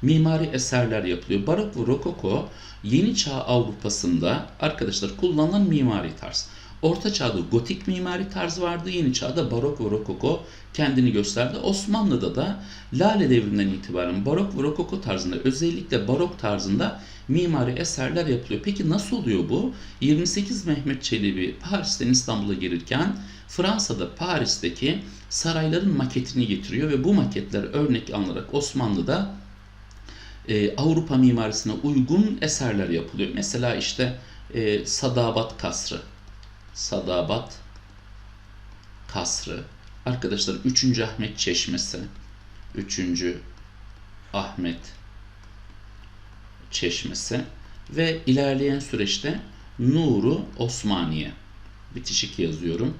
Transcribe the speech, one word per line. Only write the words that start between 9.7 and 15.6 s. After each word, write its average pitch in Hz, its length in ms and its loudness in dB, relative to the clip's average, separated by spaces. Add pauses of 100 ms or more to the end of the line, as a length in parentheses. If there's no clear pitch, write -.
ve 107 100 0
rokoko 107 540 0 (300)
kendini 131 380 4
gösterdi. 104 460 0
Osmanlı'da 196 760 2
da 190 300 -2 (280)
Lale 185 380 6
Devri'nden 104 380 6
itibaren 90 580 0
barok 185 320 2
ve 131 40 0
rokoko 151 380 -2
tarzında, 95 360 -2
özellikle 131 720 0